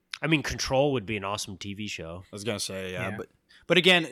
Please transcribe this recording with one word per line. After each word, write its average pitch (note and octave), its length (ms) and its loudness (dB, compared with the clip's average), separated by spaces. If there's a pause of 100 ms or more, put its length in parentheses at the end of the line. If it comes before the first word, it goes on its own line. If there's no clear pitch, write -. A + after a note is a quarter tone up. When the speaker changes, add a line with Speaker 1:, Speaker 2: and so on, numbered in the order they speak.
(220)
Speaker 1:
I D3 60 -2
mean, D#3 160 4
Control C3+ 500 0
would A#2 120 -2
be G#2+ 120 -4
an F#2+ 60 -6
awesome G2+ 340 -6
T G2+ 160 -10
V G#2 140 -8
show. F#2+ 380 -10
Speaker 2:
I - 60 -20
was G#2 120 -12
gonna G#2+ 160 -4
say, F#2+ 340 -6
yeah, F#2 160 -4
Speaker 3:
Yeah. G2+ 80 -8
Speaker 2:
but, - 120 -10 (380)
but E3+ 100 6
again, F3+ 340 8